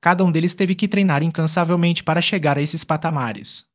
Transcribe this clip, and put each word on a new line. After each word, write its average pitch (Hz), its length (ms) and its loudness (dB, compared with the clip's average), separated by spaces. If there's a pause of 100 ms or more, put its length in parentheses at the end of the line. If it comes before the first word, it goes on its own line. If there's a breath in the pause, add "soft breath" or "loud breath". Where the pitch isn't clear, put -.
Cada 180 240 2
um 175 60 4
deles 165 240 0
teve 190 180 0
que 196 140 -2
treinar 190 340 2
incansavelmente 170 800 0
para 165 180 0
chegar 151 360 0
a 147 40 0
esses 151 220 -4
patamares. 151 920 -4